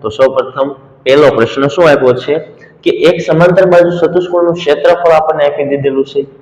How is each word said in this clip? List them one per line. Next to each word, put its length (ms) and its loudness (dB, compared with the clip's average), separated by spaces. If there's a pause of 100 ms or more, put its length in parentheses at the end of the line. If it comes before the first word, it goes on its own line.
તો 60 -8 (120)
સૌપ્રથમ 500 -2 (360)
પહેલો 320 4
પ્રશ્ન 380 -2
શું 160 2
આપ્યો 240 2
છે 200 -6 (480)
કે 80 -2 (180)
એક 80 2 (100)
સમાંતર 460 2
બાજુ 260 4
ચતુષ્કોણનું 600 -2
ક્ષેત્રફળ 580 2
આપણને 320 -2
આપી 200 -6
દીધેલું 420 -2
છે 80 -4 (220)